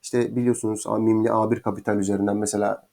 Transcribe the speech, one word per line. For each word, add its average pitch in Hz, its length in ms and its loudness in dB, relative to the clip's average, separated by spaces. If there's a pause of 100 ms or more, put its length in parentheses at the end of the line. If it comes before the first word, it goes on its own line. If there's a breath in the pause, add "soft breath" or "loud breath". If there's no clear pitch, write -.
işte 117 340 -2
biliyorsunuz, 117 500 0
A-, 107 120 -2
Mimli 110 340 4
A 110 180 2
bir 117 100 0
Kapital 104 380 -2
üzerinden 101 380 0
mesela 104 560 -2